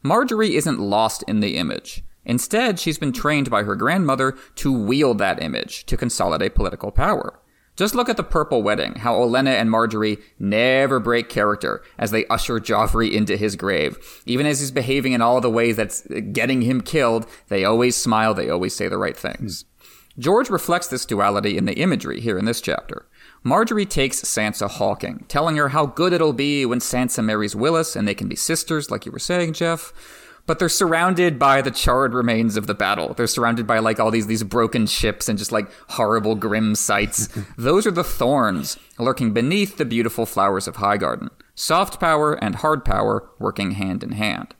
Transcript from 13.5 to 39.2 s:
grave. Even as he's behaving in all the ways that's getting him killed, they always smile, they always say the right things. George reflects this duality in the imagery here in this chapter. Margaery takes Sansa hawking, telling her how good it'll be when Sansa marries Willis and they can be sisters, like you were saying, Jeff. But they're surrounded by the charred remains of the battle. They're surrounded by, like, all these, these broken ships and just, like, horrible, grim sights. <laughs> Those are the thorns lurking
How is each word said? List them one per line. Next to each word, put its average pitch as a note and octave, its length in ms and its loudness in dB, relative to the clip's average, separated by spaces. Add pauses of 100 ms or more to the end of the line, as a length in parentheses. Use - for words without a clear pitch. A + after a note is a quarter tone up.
grave. D#2+ 400 -2 (300)
Even B2+ 180 0
as D3 160 0
he's C#3 100 -6
behaving C3 440 0
in A#2 80 2
all A#2+ 180 4
the A#2+ 80 2
ways A#2 280 2
that's G#2+ 300 -4 (260)
getting B2 280 0
him B2 220 2
killed, A#2 440 0 (220)
they G2 160 0
always A#2+ 320 4
smile, A2 380 2
they C2+ 160 -2
always F2+ 260 -2
say F#2 120 -4
the F#2+ 100 -4
right F#2+ 180 -4
things. - 480 -8 (540)
George G3+ 320 2
reflects F3 380 0
this B2+ 180 -4
duality G2+ 500 2
in F#2+ 80 0
the G2 160 -2
imagery D3 400 -2
here A2+ 160 -2
in G2 80 -2
this A2+ 160 0
chapter. - 460 -6 (360)
Margaery G#3 460 2
takes C3+ 320 0
Sansa G#2+ 480 -2
hawking, - 580 -4
telling D#3 300 0
her C#3+ 140 2
how D3 160 2
good E3+ 260 0
it'll D#3+ 220 4
be C#3 320 0
when A#2+ 140 0
Sansa B2 440 -2
marries G#2+ 320 0
Willis D#3+ 400 0
and G#2 100 0
they G2+ 80 0
can G2+ 140 -6
be - 80 -6
sisters, D#3+ 540 -2
like - 160 -6
you - 60 -10
were - 60 -12
saying, F3 360 -2
Jeff. E3 400 -4 (500)
But D#3+ 140 -2
they're F3 100 2
surrounded E3+ 680 2
by C3+ 240 6
the C3+ 80 0
charred B2+ 440 2
remains A#2 420 2
of G#2 100 -2
the G#2 80 -2
battle. G2 400 -2
They're A#2+ 140 0
surrounded A#2 360 0
by, A2 140 2
like, A2+ 220 2
all A2 100 4
these, A2 160 2
these A2 160 0
broken A2 440 0
ships - 420 -2
and G#2 100 0
just, - 140 -6
like, G#2 180 -2 (200)
horrible, A2 440 2
grim G#2+ 400 0
sights. G#2+ 540 0 (160)
<laughs> - 120 -18
Those E3 300 2
are G#3 60 2
the E3+ 100 0
thorns A#2+ 760 0 (220)
lurking B2 340 0